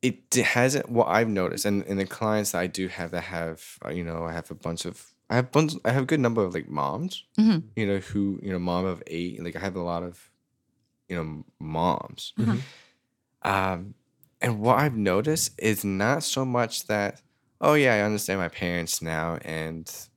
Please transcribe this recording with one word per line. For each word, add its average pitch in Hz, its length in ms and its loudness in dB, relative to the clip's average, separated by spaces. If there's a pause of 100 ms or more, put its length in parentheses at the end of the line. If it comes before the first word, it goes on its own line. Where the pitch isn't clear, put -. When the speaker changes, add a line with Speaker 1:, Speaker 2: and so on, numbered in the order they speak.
Speaker 1:
it - 280 -2
d-, 127 120 4
hasn't, 127 480 2
what 117 180 4
I've 110 220 4
noticed, 95 360 0
and, 101 180 2
and 98 160 -2
the 98 60 2
clients 107 460 0
that 87 80 0
I 90 80 0
do 92 220 -4
have 85 220 -6
that 85 140 -4
have, 82 600 -8
uh, - 40 -6
you 87 140 -4
know, 82 220 -6
I 82 80 -6
have 85 180 -8
a - 40 -12
bunch 85 300 -6
of, - 260 -12 (180)
I 110 60 2
have 127 160 2
bunch, 151 220 2 (120)
I 113 60 4
have 131 120 4
a - 20 0
good 156 140 2
number 117 240 4
of, 90 100 0
like, 90 160 -6
moms, 76 540 -4 (160)
Speaker 2:
Mm-hmm. 196 360 4
Speaker 1:
you 110 100 0
know, 98 140 2
who, 98 440 -2
you 98 80 -4
know, 90 80 -2
mom 90 260 0
of 90 220 -4
eight, 87 360 -4
like, 87 120 -8
I 80 40 -8
have 92 160 -4
a 90 60 -4
lot 87 220 -2
of, 87 260 -14 (800)
you 90 80 -6
know, 78 280 -6 (160)
moms. 80 800 -2
Speaker 2:
Uh-huh. 113 140 2
Speaker 3:
Mm-hmm. 120 60 0 (920)
Speaker 1:
Um, 95 420 -2 (480)
and 113 200 0
what 117 180 6
I've 143 160 2
noticed 107 640 2
is 107 260 0
not 104 400 0
so 135 220 -2
much 123 420 -2
that, 101 340 0 (380)
"Oh 151 140 6
yeah, 135 220 6
I 104 60 4
understand 104 380 0
my 87 80 0
parents 87 540 -4
now 82 420 -2
and 80 500 -8 (240)